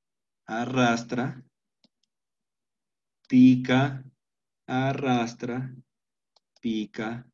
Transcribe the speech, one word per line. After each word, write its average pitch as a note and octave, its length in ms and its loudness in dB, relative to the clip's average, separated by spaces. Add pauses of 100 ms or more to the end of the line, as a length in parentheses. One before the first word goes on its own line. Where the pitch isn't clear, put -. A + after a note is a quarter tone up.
(460)
arrastra, A#2+ 960 -2 (1900)
pica, B2+ 720 4 (640)
arrastra, C3 1080 -4 (840)
pica, A2+ 760 -8